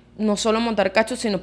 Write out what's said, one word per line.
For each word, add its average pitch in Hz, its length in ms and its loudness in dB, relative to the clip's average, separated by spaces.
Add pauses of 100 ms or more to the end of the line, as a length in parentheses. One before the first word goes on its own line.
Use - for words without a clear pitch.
(200)
no 208 180 0
solo 220 240 0
montar 208 300 0
cacho, 220 240 0
sino, 208 280 -2